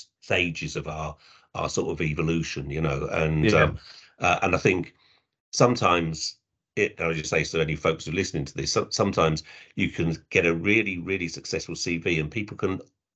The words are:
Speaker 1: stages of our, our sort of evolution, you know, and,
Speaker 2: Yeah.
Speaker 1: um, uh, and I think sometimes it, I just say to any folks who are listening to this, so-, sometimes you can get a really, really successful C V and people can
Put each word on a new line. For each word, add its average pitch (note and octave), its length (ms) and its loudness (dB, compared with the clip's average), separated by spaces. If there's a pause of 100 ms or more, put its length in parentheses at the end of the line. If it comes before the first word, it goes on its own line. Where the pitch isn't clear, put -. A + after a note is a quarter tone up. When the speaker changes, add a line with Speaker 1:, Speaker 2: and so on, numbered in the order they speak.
(220)
Speaker 1:
stages F2 540 -2
of D2 120 -6
our, D#2 280 -8 (380)
our - 160 -4
sort - 220 -2
of D#2+ 100 -4
evolution, D#2+ 720 -2
you D2+ 100 -4
know, D2+ 300 -2
and, D#2 340 2
Speaker 2:
Yeah. E2 180 6
Speaker 1:
um, D2 160 2 (400)
uh, F2+ 220 2
and F#2 140 2
I - 20 4
think F#2 380 2 (560)
sometimes F2 880 2 (380)
it, G2+ 240 0
I E2 140 0
just D2+ 160 -4
say D#2+ 140 2
to E2 180 -2
any D#2 140 0
folks D#2+ 300 0
who D#2 60 -6
are E2 40 -4
listening E2+ 300 -2
to - 100 -12
this, D2+ 160 -4
so-, - 180 0
sometimes F2+ 540 2 (320)
you F#2 140 0
can E2 260 -2 (140)
get F2+ 160 2
a E2+ 100 2
really, G2 420 0
really F2+ 300 -4
successful E2 480 -8
C E2+ 220 -4
V E2 220 0
and D2+ 120 -2
people G#2 260 -8
can F#2+ 220 -2 (360)